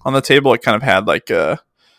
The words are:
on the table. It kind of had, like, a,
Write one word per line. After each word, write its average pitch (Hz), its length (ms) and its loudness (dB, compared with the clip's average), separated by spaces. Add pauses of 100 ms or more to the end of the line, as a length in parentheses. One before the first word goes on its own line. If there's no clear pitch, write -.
on 135 80 -4
the 135 80 2
table. 139 340 2
It - 80 -6
kind 110 140 0
of 110 80 -6
had, 101 240 0
like, 82 220 -2
a, 85 300 -2 (380)